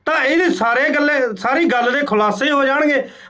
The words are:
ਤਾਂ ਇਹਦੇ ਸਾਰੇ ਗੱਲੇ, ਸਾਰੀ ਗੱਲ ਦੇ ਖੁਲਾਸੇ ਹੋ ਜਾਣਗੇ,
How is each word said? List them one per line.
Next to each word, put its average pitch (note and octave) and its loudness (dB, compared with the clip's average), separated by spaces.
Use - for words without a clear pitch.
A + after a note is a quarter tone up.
ਤਾਂ D4+ 0
ਇਹਦੇ E4+ 2
ਸਾਰੇ A#3 0
ਗੱਲੇ, C#4+ 0
ਸਾਰੀ C4 0
ਗੱਲ A#3+ 0
ਦੇ C#4 0
ਖੁਲਾਸੇ G#3+ 0
ਹੋ C#4 2
ਜਾਣਗੇ, C#4+ 0